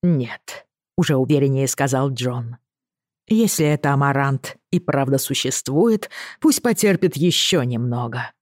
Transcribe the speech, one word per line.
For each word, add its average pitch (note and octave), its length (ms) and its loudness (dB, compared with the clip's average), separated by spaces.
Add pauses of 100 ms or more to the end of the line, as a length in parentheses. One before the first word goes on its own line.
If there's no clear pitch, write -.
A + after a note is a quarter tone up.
«Нет», - 640 -4 (340)
уже D3+ 160 2
увереннее C3+ 500 2
сказал C3+ 460 0
Джон. B2 460 -6 (680)
«Если A3 400 2
это D3 260 0
амарант C#3 680 0 (120)
и F3+ 80 0
правда C3+ 400 0
существует, D3+ 920 0 (300)
пусть D4+ 220 2
потерпит G3 540 2
ещё E3 460 2
немного. A#2+ 800 -4